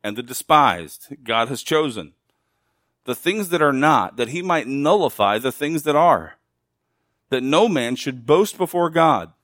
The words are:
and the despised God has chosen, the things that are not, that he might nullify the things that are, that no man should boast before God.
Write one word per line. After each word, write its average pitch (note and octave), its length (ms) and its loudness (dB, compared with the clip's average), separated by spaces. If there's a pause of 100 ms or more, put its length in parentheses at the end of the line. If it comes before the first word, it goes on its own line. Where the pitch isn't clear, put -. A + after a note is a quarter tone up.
and G#2 140 -8
the B2 60 -10
despised B2 1000 0
God A2+ 240 0
has B2+ 140 -8
chosen, B2 520 -4 (880)
the B2 120 -4
things G3 320 -4
that E3 140 0
are C#3+ 100 4
not, C3 440 2
that A#2+ 120 -4
he E3 140 -6
might E3 260 -2
nullify C#3 720 0
the B2+ 120 -2
things D3 320 -6
that D3 140 0
are, C#3+ 420 2 (920)
that B2+ 120 -2
no D#3+ 260 2
man B2+ 280 -2
should B2 300 -10
boast F3 300 2
before F3 340 -2
God. D3+ 420 2 (120)